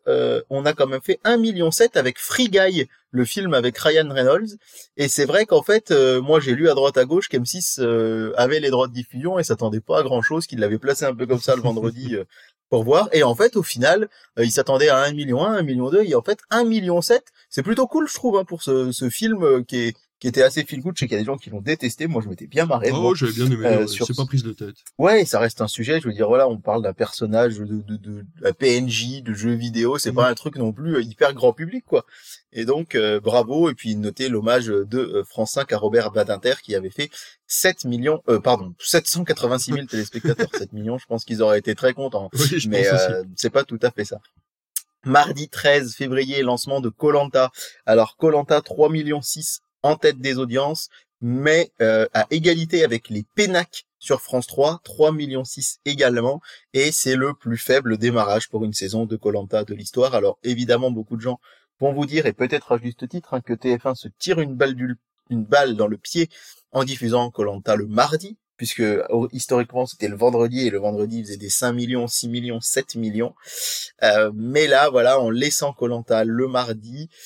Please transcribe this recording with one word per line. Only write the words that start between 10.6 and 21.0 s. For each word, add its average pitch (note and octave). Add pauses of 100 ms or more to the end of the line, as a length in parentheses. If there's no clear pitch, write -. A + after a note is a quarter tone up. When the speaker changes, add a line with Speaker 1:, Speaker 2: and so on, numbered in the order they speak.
Speaker 1:
placé C#3
un C3
peu B2
comme B2
ça C3+
le B2+
vendredi, A#2
Speaker 2:
<laughs> -
Speaker 1:
euh, G2 (440)
pour A#2
voir. D#3+
Et D3+
en B2
fait, F#3+
au G3
final, E3 (280)
euh, A#2
il A#2
s'attendait C#3
à C3
un C#3+
million C#3+
un, G#3+
un F#3+
million B2+
deux. G3
Et F3
en A#2+
fait, G#3 (140)
un A#3
million F#3
sept, - (240)
c'est C3+
plutôt A3+
cool, G#3+
je -
trouve, A3
hein, F#3+
pour E3+
ce, C3
ce B2
film, A3
euh, C3+
qui B2+
est, A#2 (220)
qui -
était B2+
assez C#3+
feel C#3
good. F3
Je -
sais C3